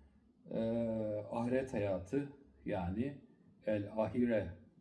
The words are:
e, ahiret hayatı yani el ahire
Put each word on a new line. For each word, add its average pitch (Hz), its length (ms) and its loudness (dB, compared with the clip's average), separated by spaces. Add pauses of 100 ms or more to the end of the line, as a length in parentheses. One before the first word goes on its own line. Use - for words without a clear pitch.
(520)
e, 113 80 -2 (720)
ahiret 123 420 0
hayatı 101 560 0 (360)
yani 104 520 -2 (480)
el 104 320 0
ahire 110 520 4 (320)